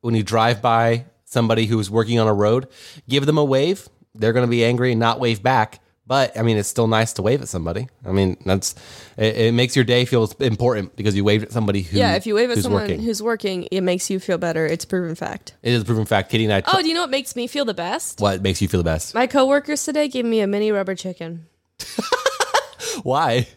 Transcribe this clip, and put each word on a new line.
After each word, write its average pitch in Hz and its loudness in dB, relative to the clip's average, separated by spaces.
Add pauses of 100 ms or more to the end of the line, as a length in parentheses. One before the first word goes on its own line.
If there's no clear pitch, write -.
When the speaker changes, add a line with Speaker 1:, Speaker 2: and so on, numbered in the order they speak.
Speaker 1:
when 117 0
you 110 2
drive 110 2
by 117 2 (180)
somebody 113 0
who's 107 0
working 113 0
on 110 4
a 107 4
road, 110 2 (400)
give 139 0
them 151 2
a 147 4
wave. 143 0 (260)
They're 110 0
gonna 123 2
be 117 2
angry 120 2
and 113 2
not 117 2
wave 113 0
back. 123 2 (260)
But, 127 0
I 110 0
mean, 113 4
it's 101 -2
still 117 0
nice 110 2
to - -6
wave 127 0
at - -12
somebody. 87 -6 (160)
I 92 -6
mean, 95 2
that's, 95 0 (440)
it, 110 0
it 117 2
makes 123 2
your 131 6
day 123 2
feel 113 2
important 113 0
because 101 0
you 101 2
waved 104 4
at - -14
somebody 104 0
who, 85 -2
Speaker 2:
Yeah, 226 4
if 190 -2
you 220 -2
wave 233 2
at 240 -2
Speaker 1:
who's 101 0
Speaker 2:
someone 208 0
Speaker 1:
working. 202 -4
Speaker 2:
who's 220 -2
working, 208 -4
it 190 -2
makes 180 0
you 190 -2
feel 185 -2
better. 165 -2
It's 160 -4
proven 180 -4
fact. - -12 (100)
Speaker 1:
It 120 2
is 117 2
a - -2
proven 110 0
fact. 98 0
Katie 113 2
and 107 2
I 95 2
tr- - 0
Speaker 2:
Oh, 381 4
do 320 0
you 330 0
know 349 -2
what 294 -4
makes 269 -4
me 240 -4
feel 285 -4
the 214 -4
best? 185 -6
Speaker 1:
What - 0
makes 196 0
you 95 0
feel 92 2
the 82 0
best? 80 -2
Speaker 2:
My 247 0
coworkers 277 0
today 294 0
gave 254 -4
me 226 0
a 202 0
mini 208 0
rubber 196 -2
chicken. 170 -12 (340)
Speaker 1:
<laughs> - -4
Why? 127 0 (100)